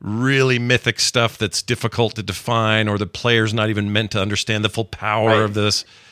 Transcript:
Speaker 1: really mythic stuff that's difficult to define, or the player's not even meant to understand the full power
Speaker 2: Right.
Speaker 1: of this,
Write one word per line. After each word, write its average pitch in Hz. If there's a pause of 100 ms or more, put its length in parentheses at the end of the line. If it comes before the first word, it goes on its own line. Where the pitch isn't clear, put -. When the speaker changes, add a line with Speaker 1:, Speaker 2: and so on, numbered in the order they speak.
Speaker 1:
really 131
mythic 120
stuff -
that's -
difficult 117
to 110
define, 110
or 104
the 101
player's 113
not 110
even 104
meant 107
to 107
understand 104
the 110
full 110
power 107
Speaker 2:
Right. 107
Speaker 1:
of 104
this, 104 (280)